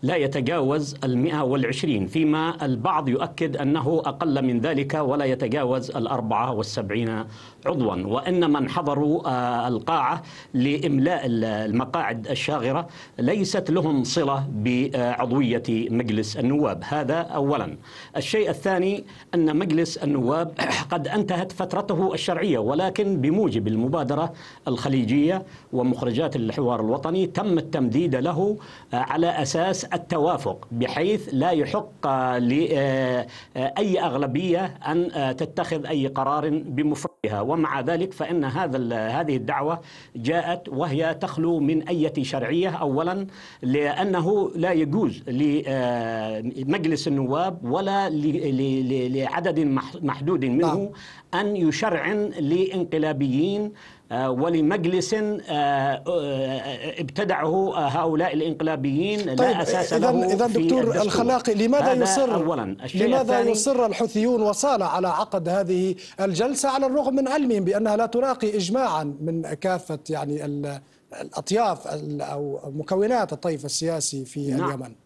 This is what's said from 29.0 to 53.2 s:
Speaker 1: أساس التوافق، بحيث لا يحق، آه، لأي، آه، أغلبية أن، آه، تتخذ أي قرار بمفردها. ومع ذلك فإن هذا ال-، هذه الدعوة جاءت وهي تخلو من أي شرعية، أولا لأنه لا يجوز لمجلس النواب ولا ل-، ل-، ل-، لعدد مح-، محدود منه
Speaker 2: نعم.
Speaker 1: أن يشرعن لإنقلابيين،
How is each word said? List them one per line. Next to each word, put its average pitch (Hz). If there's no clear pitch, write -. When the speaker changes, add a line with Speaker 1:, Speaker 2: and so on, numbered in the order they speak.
Speaker 1:
أساس 165
التوافق، 160
بحيث 147
لا 139
يحق، 151
آه، 127
لأي، 135
آه، 170
أغلبية 156
أن، 165
آه، 135
تتخذ 156
أي 139
قرار 139
بمفردها. 139
ومع 139
ذلك 170
فإن 165
هذا 139
ال-، 120
هذه 127
الدعوة 143
جاءت 165
وهي 151
تخلو 160
من 156
أي 165
شرعية، 135
أولا 165
لأنه 170
لا 175
يجوز 156
لمجلس 131
النواب 143
ولا 196
ل-، 151
ل-، 131
ل-، 127
لعدد 160
مح-، 139
محدود 135
منه 139
Speaker 2:
نعم. 196
Speaker 1:
أن 202
يشرعن 185
لإنقلابيين، 170